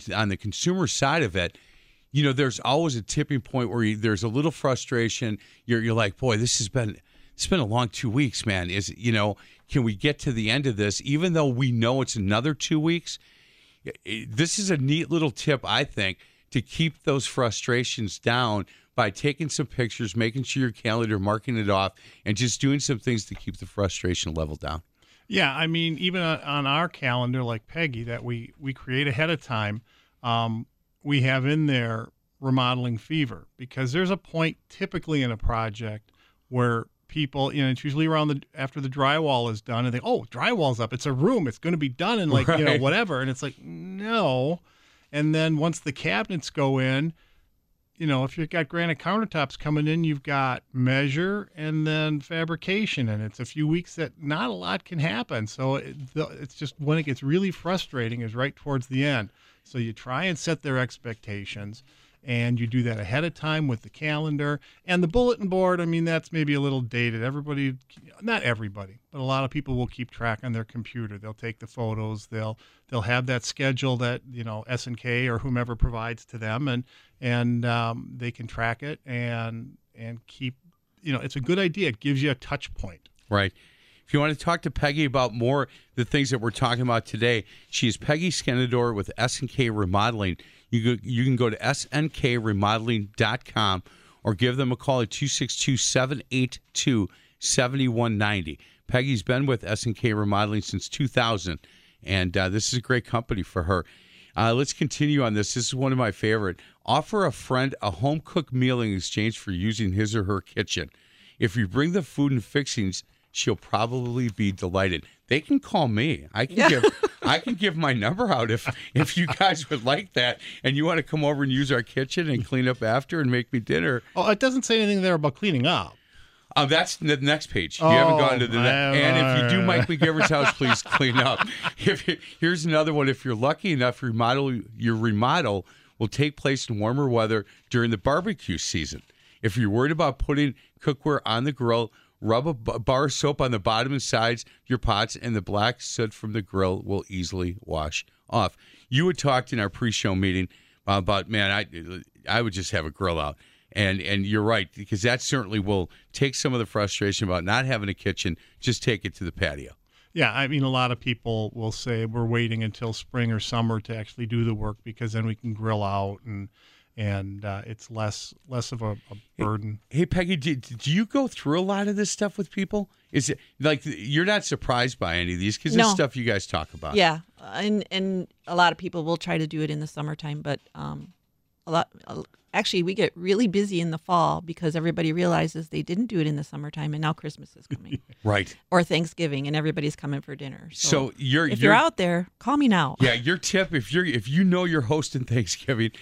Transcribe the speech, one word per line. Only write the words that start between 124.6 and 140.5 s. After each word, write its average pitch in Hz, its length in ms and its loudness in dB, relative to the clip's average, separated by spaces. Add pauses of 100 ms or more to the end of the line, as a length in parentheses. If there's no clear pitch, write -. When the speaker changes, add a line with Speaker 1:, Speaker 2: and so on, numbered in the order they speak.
Speaker 2:
say 226 180 2
anything 202 220 2
there 185 120 4
about 147 200 0
cleaning 143 320 2
up. 120 280 0 (600)
Speaker 1:
Uh, 143 100 4
that's 160 320 2
the 147 200 2
next 147 340 0
page. 85 280 -2
You 160 60 2
haven't 165 300 8
Speaker 2:
Oh, - 20 6
Speaker 1:
gone 131 220 4
to 123 80 2
the 117 120 0
ne-, 123 80 4
Speaker 2:
I 139 280 4
Speaker 1:
and 147 220 4
if 127 260 4
you 120 160 4
do - 20 2
Speaker 2:
I 180 40 4
Speaker 1:
Mike - 220 4
McGivern's 160 440 4
house, 147 220 4
Speaker 2:
<laughs> - 40 -18
Speaker 1:
please 123 240 2
clean 135 380 2
up. 131 280 2 (300)
If 180 300 -2
you, 175 100 -2 (220)
here's 165 260 0
another 156 260 2
one. 147 160 2
If 135 160 -2
you're 123 120 -2
lucky 147 360 0
enough, 123 300 0
remodel, 123 540 2 (200)
your 113 200 0
remodel 113 720 2 (320)
will 113 80 0
take 147 280 0
place 139 320 0
in 107 120 -4
warmer 127 280 2
weather 110 380 2 (240)
during 117 220 2
the 107 80 0
barbecue 151 580 0
season. - 460 -4 (400)
If 107 140 0
you're 113 120 4
worried 127 220 2
about 156 260 0
putting 143 380 0 (260)